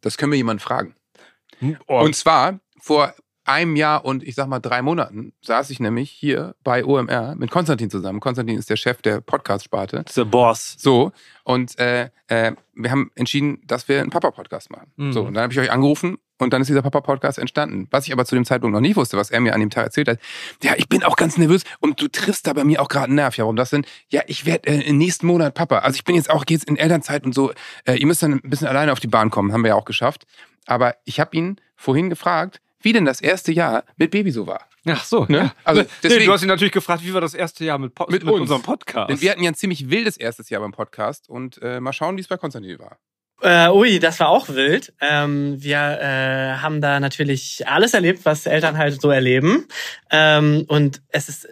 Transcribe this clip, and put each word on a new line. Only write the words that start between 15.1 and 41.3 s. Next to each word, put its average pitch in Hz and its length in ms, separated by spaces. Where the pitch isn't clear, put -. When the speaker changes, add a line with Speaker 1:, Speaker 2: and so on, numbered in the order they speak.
Speaker 1:
So, 113 100
und 98 120
dann 113 80
hab 123 80
ich 135 80
euch 131 120
angerufen 147 460
und 127 140
dann 131 100
ist 131 60
dieser 139 120
Papa-Podcast 139 560
entstanden. 147 540
Was 139 160
ich 156 60
aber 127 120
zu - 80
dem 123 120
Zeitpunkt 123 280
noch 107 80
nicht 190 140
wusste, 123 200
was 101 140
er 117 120
mir 113 120
an 110 60
dem 107 100
Tag 117 160
erzählt - 240
hat, 117 100
ja, 127 120
ich - 140
bin - 140
auch - 120
ganz 160 220
nervös 170 240
und 147 220
du 147 60
triffst 190 400
da 147 60
bei 139 100
mir 147 180
auch - 60
gerade 139 180
einen 131 100
Nerv. 139 220
Ja, 117 60
warum 110 140
das 123 120
denn? 143 160
Ja, 139 160
ich 135 220
werd, 165 180
äh, 147 160
im 147 160
nächsten 170 300
Monat 165 260
Papa. 139 260
Also - 180
ich - 60
bin 180 120
jetzt 160 160
auch, 151 140
geh 160 100
jetzt 151 120
in 147 100
Elternzeit 151 480
und 127 100
so, 135 180
äh, 127 80
ihr 135 140
müsst 165 160
dann 151 100
ein 135 160
bisschen 139 180
alleine 143 240
auf 127 80
die 123 80
Bahn 110 220
kommen, 101 240
haben 117 100
wir 110 60
ja 104 60
auch 107 100
geschafft. 120 400
Aber 123 300
ich - 140
hab 160 160
ihn 175 260
vorhin 156 340
gefragt, 175 500
wie 220 120
denn 208 120
das 135 160
erste 175 300
Jahr 151 320
mit 160 140
Baby 202 200
so 113 140
war. - 220
Speaker 2:
Ach 156 160
so, 196 240
Speaker 1:
Ne? 151 100
Speaker 2:
ja. 160 160
Speaker 1:
Also 170 180
Speaker 2:
Nee, - 60
Speaker 1:
deswegen 220 240
Speaker 2:
du 196 60
hast 175 100
ihn 190 40
natürlich 190 260
gefragt, 170 300
wie 185 120
war 180 60
das 165 120
erste 165 320
Jahr 147 140
mit 131 160
Po-, 180 160
Speaker 1:
Mit 185 120
Speaker 2:
mit 165 80
Speaker 1:
uns. 196 100
Speaker 2:
unserem 131 200
Podcast? - 480
Speaker 1:
Denn 139 120
wir 185 100
hatten 175 100
ja 175 80
ein 160 60
ziemlich 143 340
wildes 214 280
erstes 113 340
Jahr 104 100
beim 104 100
Podcast 110 560
und, 123 360